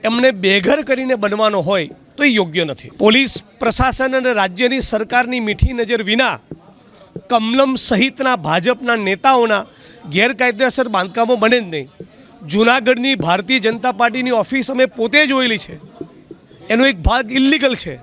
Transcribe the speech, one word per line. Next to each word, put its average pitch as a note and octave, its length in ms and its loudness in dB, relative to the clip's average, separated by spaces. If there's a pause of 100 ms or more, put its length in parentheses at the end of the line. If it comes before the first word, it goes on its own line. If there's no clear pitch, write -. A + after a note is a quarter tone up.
એમને A#3+ 280 2
બેઘર G3 520 2
કરીને C4 320 -2
બનવાનો G#3 460 0
હોય E3 340 -2 (160)
તો - 120 -4
એ C#4+ 60 6
યોગ્ય F3+ 360 0
નથી. C3 240 -12
પોલીસ A3+ 440 2 (260)
પ્રશાસન C4 560 -2
અને B3+ 180 0
રાજ્યની G#3+ 480 0
સરકારની A#3+ 580 -2
મીઠી G#3+ 340 0
નજર A#3 300 -2
વિના A3 320 0 (920)
કમલમ B3 500 2
સહિતના B3+ 600 0
ભાજપના A3+ 600 0
નેતાઓના G#3+ 680 2 (460)
ગેરકાયદેસર A#3+ 760 0
બાંધકામો A3 480 0
બને A3+ 240 2
જ A3+ 40 -6
નહીં. D#3 240 -8 (540)
જૂનાગઢની A#3+ 760 2
ભારતીય F#3 440 0
જનતા A3+ 340 -2
પાર્ટીની A#3+ 480 0
ઓફિસ C4 300 -2
અમે C4 140 2
પોતે B3 420 0
જોયેલી B3+ 300 0
છે, - 180 -10 (920)
એનો A3+ 160 4
એક G#3 160 0
ભાગ A3+ 300 0
ઇલીગલ C4 440 2
છે. C#3+ 280 -10